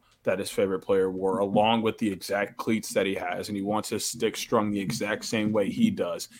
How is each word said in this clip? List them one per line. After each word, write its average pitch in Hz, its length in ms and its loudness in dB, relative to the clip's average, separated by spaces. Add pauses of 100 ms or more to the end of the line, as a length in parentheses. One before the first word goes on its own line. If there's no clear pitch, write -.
(240)
that 95 160 0
his 98 100 -6
favorite 95 300 2
player 95 320 2
wore, 92 260 0
along 107 460 4
with 110 160 0
the 107 120 0
exact 98 460 -4
cleats 110 360 -2
that 101 120 2
he 95 80 0
has, 90 340 -6
and 104 80 -6
he 98 60 -4
wants 104 280 -2
his 107 140 -4
stick - 320 -2
strung 107 360 0
the 101 80 -2
exact 101 440 -2
same 107 280 0
way 104 180 2
he 110 220 4
does. 87 380 -4 (100)